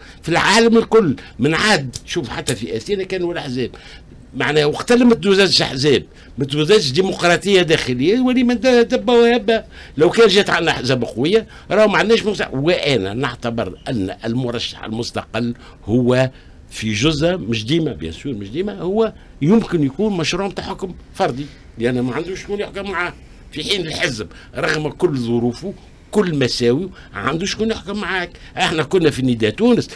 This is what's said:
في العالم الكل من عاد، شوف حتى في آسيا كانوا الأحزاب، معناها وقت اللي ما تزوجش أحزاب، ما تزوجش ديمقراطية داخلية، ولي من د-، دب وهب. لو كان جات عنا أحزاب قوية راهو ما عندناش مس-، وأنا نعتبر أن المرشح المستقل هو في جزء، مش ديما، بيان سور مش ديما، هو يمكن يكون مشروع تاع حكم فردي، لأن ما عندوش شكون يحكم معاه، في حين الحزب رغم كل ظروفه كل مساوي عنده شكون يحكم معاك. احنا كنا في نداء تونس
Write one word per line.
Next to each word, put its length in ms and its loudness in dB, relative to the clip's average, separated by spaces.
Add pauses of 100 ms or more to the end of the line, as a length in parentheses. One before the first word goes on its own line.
(220)
في 60 -10
العالم 500 4
الكل 380 4 (220)
من 160 2
عاد، 420 0 (100)
شوف 220 -6
حتى 260 -6
في 220 -8
آسيا 280 -4
كانوا 280 -6
الأحزاب، 380 -6 (680)
معناها 300 2
وقت 260 0
اللي 120 6
ما 100 6
تزوجش 480 2
أحزاب، 420 0 (340)
ما 60 -2
تزوجش 460 2
ديمقراطية 720 2
داخلية، 580 0
ولي 240 2
من 160 0
د-، 60 0
دب 420 2
وهب. 560 4 (320)
لو 140 4
كان 180 6
جات 220 2
عنا 200 0
أحزاب 340 0
قوية 420 0 (240)
راهو 180 6
ما 100 2
عندناش 240 4
مس-، 200 -2 (100)
وأنا 640 0
نعتبر 640 -4 (100)
أن 360 -4
المرشح 600 -6
المستقل 680 -6 (300)
هو 460 2 (400)
في 220 -4
جزء، 440 0
مش 280 -4
ديما، 280 -2
بيان 200 -10
سور 200 -10
مش 180 -10
ديما، 300 -8
هو 320 -2 (300)
يمكن 400 2
يكون 340 -2
مشروع 340 -4
تاع 140 -10
حكم 300 -10 (200)
فردي، 320 -2 (320)
لأن 220 0
ما 140 -4
عندوش 280 -8
شكون 180 -8
يحكم 300 -8
معاه، 240 -4 (380)
في 120 -8
حين 220 -2
الحزب 400 -6 (300)
رغم 320 -2
كل 280 0
ظروفه 580 -2 (360)
كل 240 0
مساوي 560 0 (240)
عنده 320 -4
شكون 240 -2
يحكم 300 -6
معاك. 300 -4 (280)
احنا 240 0
كنا 280 2
في 120 -4
نداء 280 2
تونس 460 2